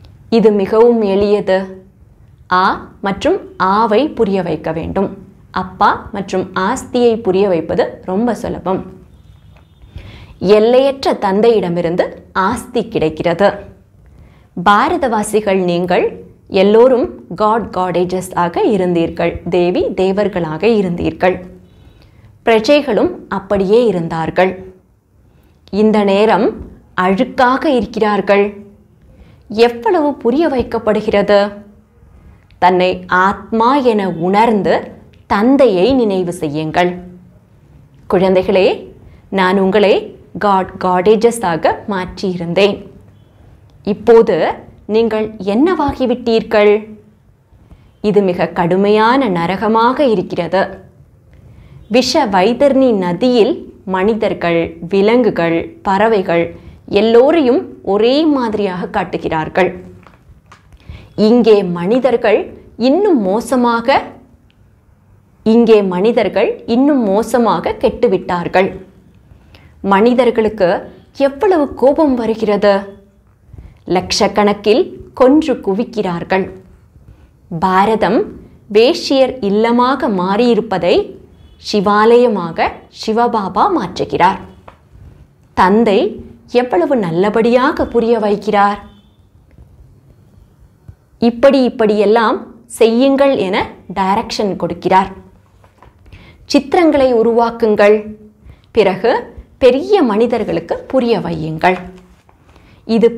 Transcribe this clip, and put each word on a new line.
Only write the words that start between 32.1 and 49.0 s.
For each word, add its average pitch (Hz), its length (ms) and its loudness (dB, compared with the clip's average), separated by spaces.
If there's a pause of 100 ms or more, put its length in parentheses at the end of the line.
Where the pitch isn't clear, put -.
தன்னை 180 300 4 (320)
ஆத்மா 220 460 -2 (160)
என 214 180 0 (160)
உணர்ந்து 196 560 0 (540)
தந்தையை 226 640 2
நினைவு 190 480 -2
செய்யுங்கள். 156 500 -2 (1160)
குழந்தைகளே, 185 580 2 (640)
நான் 190 280 0
உங்களை 196 340 2 (440)
God 190 400 0
Goddesses 208 720 2
ஆக 170 260 0 (140)
மாற்றியிருந்தேன். 185 840 -2 (1120)
இப்போது 226 480 4 (520)
நீங்கள் 214 400 -2 (240)
என்னவாகிவிட்டீர்கள்? 233 1200 0 (1300)
இது 202 180 2
மிக 180 360 -2
கடுமையான 208 720 2